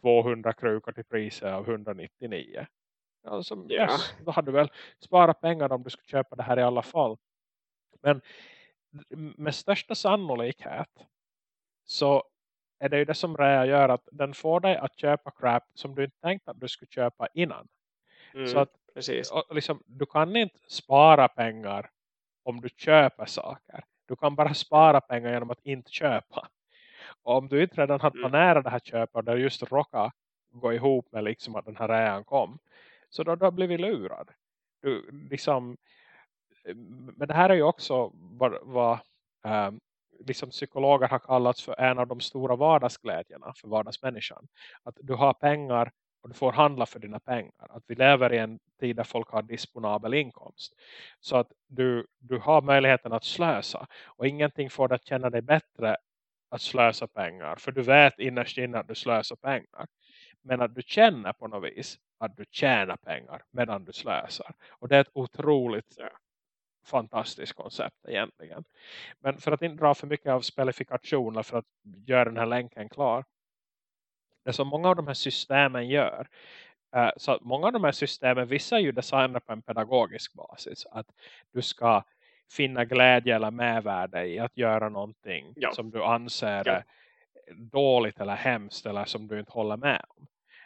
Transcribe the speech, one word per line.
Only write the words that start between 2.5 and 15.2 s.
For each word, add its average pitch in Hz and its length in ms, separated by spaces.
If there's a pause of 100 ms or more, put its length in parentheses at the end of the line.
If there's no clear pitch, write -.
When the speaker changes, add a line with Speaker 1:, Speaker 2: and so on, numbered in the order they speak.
Speaker 1:
Alltså, 196 420
Speaker 2:
Ja. - 140
Speaker 1:
yes, - 320 (100)
då 165 60
hade 156 200
du - 20
väl 143 180 (280)
sparat 175 420
pengar 160 320
om 127 100
du 123 80
skulle - 180
köpa - 280
det 127 60
här 123 160
i 123 40
alla 123 200
fall. 127 340 (840)
Men 143 180 (1160)
med 151 180
största - 400
sannolikhet 143 920 (960)
så 139 400 (540)
är 139 100
det 143 100
ju 147 60
det 151 100
som 160 220
rea 139 300
gör, 139 220
att 123 240
den 139 220
får 160 260
dig 185 160
att - 220
köpa 147 320